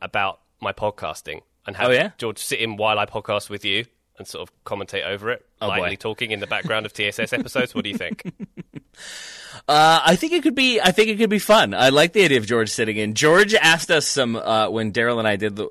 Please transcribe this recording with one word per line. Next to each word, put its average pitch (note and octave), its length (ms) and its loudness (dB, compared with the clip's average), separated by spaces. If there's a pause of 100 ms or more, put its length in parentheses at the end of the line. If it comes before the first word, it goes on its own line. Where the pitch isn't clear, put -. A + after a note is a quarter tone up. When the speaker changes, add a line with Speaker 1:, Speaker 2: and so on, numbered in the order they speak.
Speaker 1:
about G2 380 -4 (200)
my G2+ 140 -4
podcasting D#2 680 -8 (260)
and G2+ 80 -10
have G#2+ 140 0
Speaker 2:
Oh, B2+ 40 4
yeah? E3+ 240 2
Speaker 1:
George A2+ 220 -8
sit - 200 -6
in A2+ 180 -4
while G#2+ 200 0
I G#2 80 0
podcast G#2 460 -6
with G2+ 120 -10
you G#2 220 -2 (320)
and G2 100 -18
sort F2+ 220 -14
of - 160 -20
commentate G2 400 -8
over G2+ 240 -6
it, A#2+ 160 -8 (160)
Speaker 2:
Oh, A2 80 -4
boy. G2 120 -2
Speaker 1:
lightly F#2+ 160 -4
talking A2 340 -8
in G#2 80 -6
the G2 80 -8
background G#2+ 400 -4
of - 60 -18
T G#2 140 -4
S G2+ 120 -6
S A2+ 120 -6
episodes. B2 440 -4
What G#2 80 -4
do G#2 80 -8
you G2 80 -6
think? - 240 -10
Speaker 2:
<laughs> F3 100 -12 (1300)
Uh, D#3 380 6
I E3+ 100 6
think D#4+ 180 -2
it E4 100 0
could D4 120 2
be, B3+ 240 2
I F#3 120 4
think A3 180 4
it G#3 80 -2
could A3 140 2
be G#3 80 2
fun. F3 340 4
I A#2+ 160 4
like D3+ 240 4
the G3+ 100 6
idea C#3+ 140 6
of G#2+ 80 -2
George A2+ 240 2
sitting A2 280 -2
in. G#2+ 180 -2
George F3+ 400 4
asked E3 340 2
us D#3+ 160 2
some, A#2+ 300 -2
uh, A2 340 0
when A2 240 -4
Daryl A#2 260 0
and A2 80 0
I G#2 80 2
did G2+ 200 -4
the, G#2 160 -6